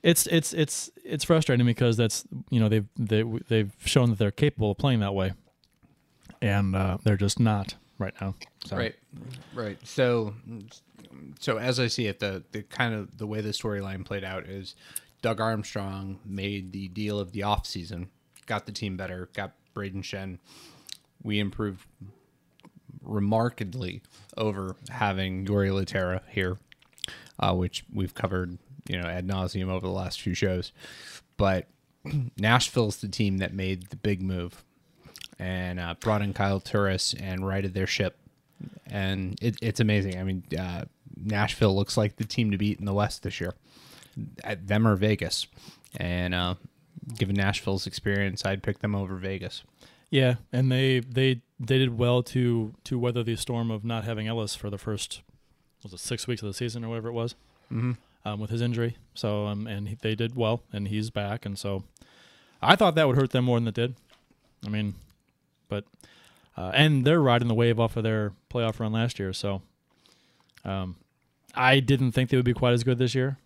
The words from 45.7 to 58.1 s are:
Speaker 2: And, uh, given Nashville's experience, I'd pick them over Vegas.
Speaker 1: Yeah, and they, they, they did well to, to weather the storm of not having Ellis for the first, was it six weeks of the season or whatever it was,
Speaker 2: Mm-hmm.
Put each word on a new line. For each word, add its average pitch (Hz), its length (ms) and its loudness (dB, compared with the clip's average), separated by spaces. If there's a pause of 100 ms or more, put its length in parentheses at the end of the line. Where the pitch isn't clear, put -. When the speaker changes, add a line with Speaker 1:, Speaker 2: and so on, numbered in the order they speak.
Speaker 2:
And, 90 360 -2
uh, 90 220 0 (640)
given 98 180 2
Nashville's 98 520 0
experience, 98 580 -2
I'd 98 180 -2
pick - 160 -2
them 104 160 -2
over 95 200 -4
Vegas. 95 480 -8 (460)
Speaker 1:
Yeah, 131 260 4 (160)
and 127 200 2
they, 131 280 4
they, 127 420 0 (180)
they 131 200 2
did 120 180 2
well 123 260 4
to, 117 600 0
to 127 160 -2
weather 120 240 0
the 113 120 -2
storm 117 360 -2
of 107 120 -4
not 113 200 -2
having 107 240 -4
Ellis 113 280 -2
for 104 140 -8
the 98 80 -6
first, - 460 -8 (580)
was 98 100 -16
it 92 80 -16
six - 280 -6
weeks 120 160 -4
of 104 40 -4
the 98 60 -6
season 117 320 -6
or 113 40 -6
whatever 113 200 -6
it 117 40 -8
was, 117 200 -2 (380)
Speaker 2:
Mm-hmm. 120 220 0 (300)